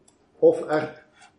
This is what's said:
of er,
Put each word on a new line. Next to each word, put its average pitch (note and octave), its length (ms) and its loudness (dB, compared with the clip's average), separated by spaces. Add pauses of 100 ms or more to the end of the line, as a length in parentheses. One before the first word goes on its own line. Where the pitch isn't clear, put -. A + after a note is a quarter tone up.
(380)
of E3 300 2
er, D3+ 360 -6 (340)